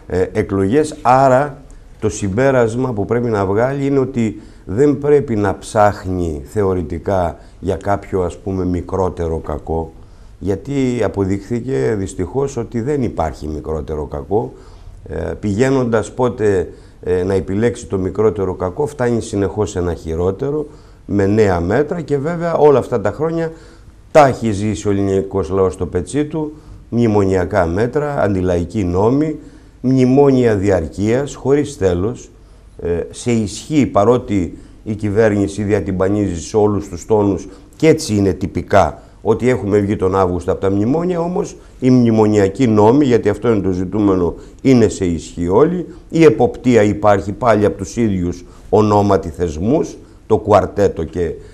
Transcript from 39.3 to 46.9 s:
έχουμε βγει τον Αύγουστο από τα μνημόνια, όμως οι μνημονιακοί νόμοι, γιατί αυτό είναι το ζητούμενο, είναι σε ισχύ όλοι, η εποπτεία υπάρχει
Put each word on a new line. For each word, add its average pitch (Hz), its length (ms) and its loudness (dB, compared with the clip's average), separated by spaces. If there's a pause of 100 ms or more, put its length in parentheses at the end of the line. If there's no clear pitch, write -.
έχουμε 98 280 0
βγει 104 180 0
τον 92 200 -2
Αύγουστο 90 360 0
από 82 100 -2
τα 98 100 0
μνημόνια, 156 480 0
όμως 180 360 -4 (240)
οι 131 100 2
μνημονιακοί 110 800 4
νόμοι, 110 380 6
γιατί 113 240 2
αυτό 107 220 0
είναι 101 100 2
το 92 100 0
ζητούμενο, 92 640 0 (260)
είναι 120 260 6
σε - 180 -2
ισχύ 85 420 -4
όλοι, 156 380 2 (240)
η 160 140 4
εποπτεία 120 600 4
υπάρχει 104 480 2